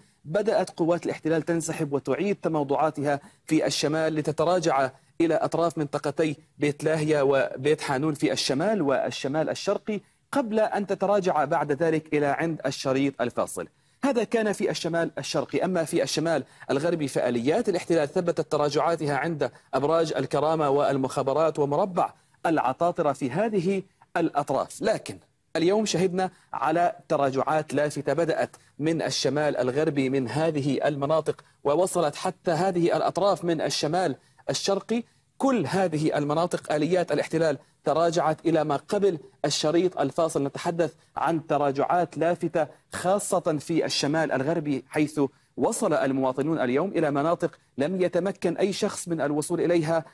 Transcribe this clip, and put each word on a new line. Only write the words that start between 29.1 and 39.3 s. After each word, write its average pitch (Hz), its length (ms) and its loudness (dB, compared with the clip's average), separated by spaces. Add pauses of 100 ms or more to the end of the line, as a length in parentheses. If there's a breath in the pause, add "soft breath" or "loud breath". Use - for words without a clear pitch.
الغربي 135 540 0
من 135 180 0
هذه 143 600 0
المناطق، 151 560 -2 (200 soft breath)
ووصلت 160 520 2
حتى - 340 -4
هذه 175 460 2
الأطراف 180 480 0
من 165 160 0
الشمال 151 560 -2 (340 soft breath)
الشرقي. 196 520 -2 (360 soft breath)
كل 247 280 2
هذه 156 520 0
المناطق 156 540 -2
آليات 170 400 0
الاحتلال 151 460 0 (260 soft breath)
تراجعت 156 600 0
إلى 156 180 2
ما 151 120 0
قبل 190 420 0 (260 loud breath)